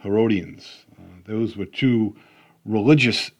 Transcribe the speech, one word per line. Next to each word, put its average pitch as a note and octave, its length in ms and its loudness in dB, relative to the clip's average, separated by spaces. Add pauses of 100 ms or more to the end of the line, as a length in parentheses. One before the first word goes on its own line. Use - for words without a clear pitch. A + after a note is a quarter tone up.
Herodians. G#2 840 -2 (140)
Uh, F2+ 260 -20
those A2 320 -6
were G2+ 80 -8
two A2 500 0 (500)
religious A2+ 760 2